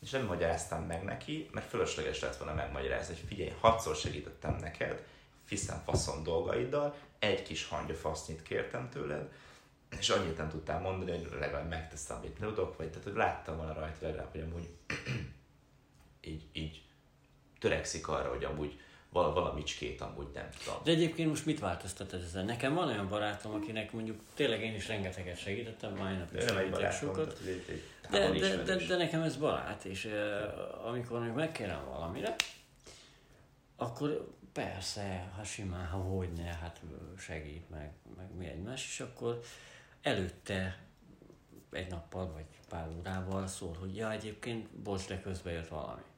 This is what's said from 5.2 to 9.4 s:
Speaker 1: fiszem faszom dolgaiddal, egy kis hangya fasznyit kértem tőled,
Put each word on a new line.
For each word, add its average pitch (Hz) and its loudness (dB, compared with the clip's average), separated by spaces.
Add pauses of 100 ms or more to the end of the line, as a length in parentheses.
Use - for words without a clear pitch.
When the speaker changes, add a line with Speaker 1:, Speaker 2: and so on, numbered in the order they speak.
Speaker 1:
fiszem - -2
faszom - 2
dolgaiddal, 123 2 (240)
egy 98 4
kis - -4
hangya 76 -2
fasznyit 80 -2
kértem - -2
tőled, 73 -2 (680)